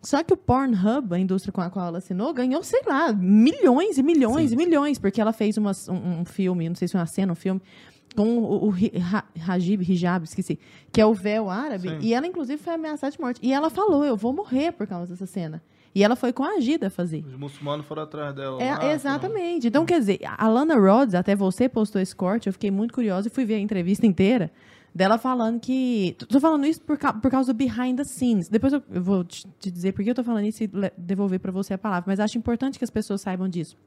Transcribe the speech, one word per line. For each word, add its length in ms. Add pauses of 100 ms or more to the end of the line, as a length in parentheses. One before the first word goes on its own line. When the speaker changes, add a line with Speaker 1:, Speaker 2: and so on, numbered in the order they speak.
Speaker 1:
Só 200
que 120
o 20
Pornhub, 760
a 40
indústria 340
com 80
a 100
qual 160
ela 120
assinou, 360
ganhou, 280
sei 240
lá, 260
milhões 840
e 40
milhões 480
Speaker 2:
Sim. 40
Speaker 1:
e 40
milhões, 400
porque 220
ela 120
fez 240
umas, 320
um, 320
um 40
filme, 440
não 80
sei 120
se 40
foi 80
uma 60
cena, 260
um 40
filme, 260 (540)
com 220
o, 280
o 40
Ri-, 280
Ra-, 260 (140)
Rajib, 520
Hijab, 340
esqueci, 340 (340)
que 80
é 60
o 80
véu 340
árabe, 400
Speaker 3:
Sim. 120
Speaker 1:
e 140
ela, 120
inclusive, 340
foi 140
ameaçada 380
de 80
morte. 220
E 100
ela 180
falou, 340
"Eu 120
vou 160
morrer 400
por 160
causa 240
dessa 140
cena." 360 (320)
E 100
ela 100
foi 180
coagida 560
a 20
fazer. 360
Speaker 3:
Os 80
muçulmanos 520
foram 160
atrás 320
dela 280
Speaker 1:
É, 100
Speaker 3:
lá, 40
foram 160
Speaker 1:
exatamente. 720
Então, 200
quer 120
dizer, 220 (160)
a 100
Lana 300
Rhodes, 380
até 200
você 340
postou 320
esse 140
corte, 320
eu 60
fiquei 180
muito 220
curiosa 360
e 20
fui 160
ver 80
a 40
entrevista 480
inteira 460 (420)
dela 240
falando 420
que, 540 (140)
tô 120
falando 260
isso 160
por 160
ca-, 140
por 180
causa 220
do 40
behind 400
the 80
scenes. 440
Depois 240
eu, 100 (100)
eu 100
vou 220
te, 220 (120)
te 120
dizer 220
por 120
que 60
eu 40
tô 80
falando 240
isso 180
e 80
le-, 240
devolver 440
pra 100
você 240
a 40
palavra, 280
mas 140
acho 180
importante 400
que 60
as 60
pessoas 320
saibam 260
disso. 280 (100)